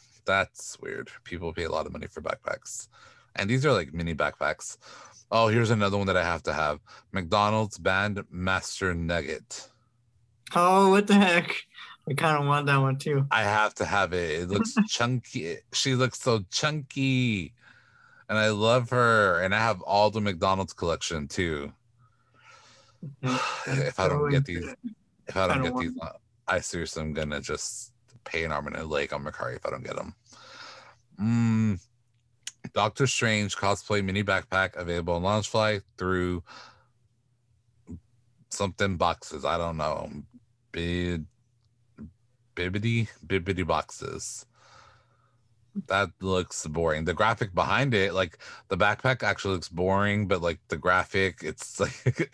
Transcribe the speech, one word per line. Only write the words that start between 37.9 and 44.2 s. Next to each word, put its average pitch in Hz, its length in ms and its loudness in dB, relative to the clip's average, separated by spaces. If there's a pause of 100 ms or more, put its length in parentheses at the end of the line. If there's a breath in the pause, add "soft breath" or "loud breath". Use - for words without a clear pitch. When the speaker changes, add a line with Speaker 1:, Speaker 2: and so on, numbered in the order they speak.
Speaker 1:
something 98 460 -2
boxes. 80 480 -2
I 78 140 0
don't 85 180 -2
know. 73 340 -4 (640)
Bid-, 87 540 -4 (1300)
Bibbidi, 107 540 0 (180)
Bibbidi 90 400 -2
boxes. - 800 -6 (1400 soft breath)